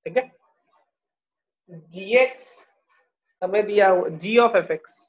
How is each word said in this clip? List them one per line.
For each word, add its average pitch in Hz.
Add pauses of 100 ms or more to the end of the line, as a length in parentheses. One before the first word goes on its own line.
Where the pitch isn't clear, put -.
ठीक 170
है? 254 (1600)
G 185 (120)
X - (960)
हमें 202
दिया 202
हुआ, 180 (100)
G 196
of 233
F 170
X। - (140)